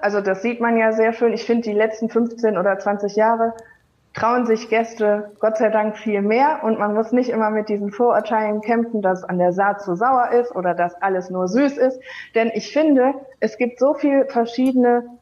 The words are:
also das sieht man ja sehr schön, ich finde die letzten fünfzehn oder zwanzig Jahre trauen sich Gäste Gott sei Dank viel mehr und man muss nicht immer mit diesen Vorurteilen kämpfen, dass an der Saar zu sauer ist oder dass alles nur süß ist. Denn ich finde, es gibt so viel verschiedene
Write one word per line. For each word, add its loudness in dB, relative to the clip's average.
also 0
das -2
sieht -4
man 2
ja 2
sehr 2
schön, 0
ich -6
finde 0
die -4
letzten 0
fünfzehn 0
oder 0
zwanzig -4
Jahre 2
trauen 0
sich 0
Gäste 0
Gott 0
sei 2
Dank 0
viel -2
mehr 2
und 0
man -2
muss -2
nicht 2
immer 0
mit -2
diesen -4
Vorurteilen 0
kämpfen, -2
dass 0
an -6
der 4
Saar 0
zu -4
sauer 2
ist 0
oder -2
dass -2
alles -2
nur -2
süß 0
ist. 0
Denn 2
ich -6
finde, 4
es -4
gibt -2
so 2
viel 2
verschiedene 2